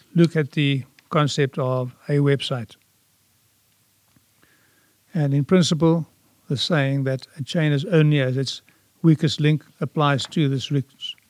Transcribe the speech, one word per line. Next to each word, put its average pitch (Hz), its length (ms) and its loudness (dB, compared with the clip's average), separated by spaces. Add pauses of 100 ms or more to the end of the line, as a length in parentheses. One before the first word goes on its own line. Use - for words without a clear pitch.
(140)
look 170 220 4
at 151 160 -2
the 139 320 -2 (260)
concept 143 480 0
of 127 360 -4 (140)
a 147 100 0
website. 139 580 -2 (2500)
And 143 200 0
in 143 100 2
principle, 165 640 2 (420)
the 147 80 -4
saying 139 480 -2
that 131 220 -4 (120)
a 147 40 -8
chain 151 300 -2
is 143 140 -2
only 151 340 2
as 127 160 -2
its - 260 -6 (400)
weakest 160 380 2
link 151 240 2 (160)
applies 143 460 0
to 156 220 -2
this 135 220 -4
risk, 143 240 -4 (360)